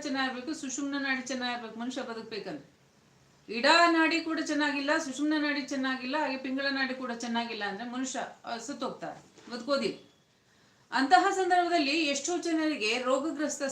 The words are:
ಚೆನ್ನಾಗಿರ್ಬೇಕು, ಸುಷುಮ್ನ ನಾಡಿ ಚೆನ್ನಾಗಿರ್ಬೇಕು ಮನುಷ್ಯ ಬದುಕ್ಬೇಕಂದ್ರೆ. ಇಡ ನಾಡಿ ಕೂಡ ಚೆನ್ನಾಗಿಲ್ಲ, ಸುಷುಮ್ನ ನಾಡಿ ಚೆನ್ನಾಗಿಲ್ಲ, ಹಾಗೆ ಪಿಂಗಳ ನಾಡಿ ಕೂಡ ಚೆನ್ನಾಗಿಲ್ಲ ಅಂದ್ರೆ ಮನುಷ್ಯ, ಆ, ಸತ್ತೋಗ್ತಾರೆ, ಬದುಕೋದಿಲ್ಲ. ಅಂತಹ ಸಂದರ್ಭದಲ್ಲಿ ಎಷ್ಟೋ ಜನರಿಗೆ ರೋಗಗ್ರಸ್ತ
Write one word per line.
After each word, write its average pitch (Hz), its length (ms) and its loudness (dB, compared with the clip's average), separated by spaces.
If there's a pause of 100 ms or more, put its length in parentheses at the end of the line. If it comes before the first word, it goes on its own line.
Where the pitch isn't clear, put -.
ಚೆನ್ನಾಗಿರ್ಬೇಕು, 262 480 -2
ಸುಷುಮ್ನ 277 540 -4
ನಾಡಿ 254 240 -2
ಚೆನ್ನಾಗಿರ್ಬೇಕು 240 520 -6
ಮನುಷ್ಯ 254 260 -6
ಬದುಕ್ಬೇಕಂದ್ರೆ. 220 600 -10 (800)
ಇಡ 233 180 0 (300)
ನಾಡಿ 320 200 4 (100)
ಕೂಡ 320 120 -2 (100)
ಚೆನ್ನಾಗಿಲ್ಲ, 285 420 0 (140)
ಸುಷುಮ್ನ 302 400 0
ನಾಡಿ 285 160 -2 (100)
ಚೆನ್ನಾಗಿಲ್ಲ, 262 520 -2
ಹಾಗೆ 262 220 -2
ಪಿಂಗಳ 269 220 -2 (120)
ನಾಡಿ 254 220 0
ಕೂಡ 247 100 -6 (120)
ಚೆನ್ನಾಗಿಲ್ಲ 233 480 -2
ಅಂದ್ರೆ 220 240 -8
ಮನುಷ್ಯ, 254 240 -4 (260)
ಆ, 226 120 -6 (100)
ಸತ್ತೋಗ್ತಾರೆ, 196 520 -8 (320)
ಬದುಕೋದಿಲ್ಲ. 233 460 -2 (920)
ಅಂತಹ 311 340 8 (140)
ಸಂದರ್ಭದಲ್ಲಿ 349 560 4 (180)
ಎಷ್ಟೋ 311 240 -2
ಜನರಿಗೆ 311 540 0 (180)
ರೋಗಗ್ರಸ್ತ 277 640 0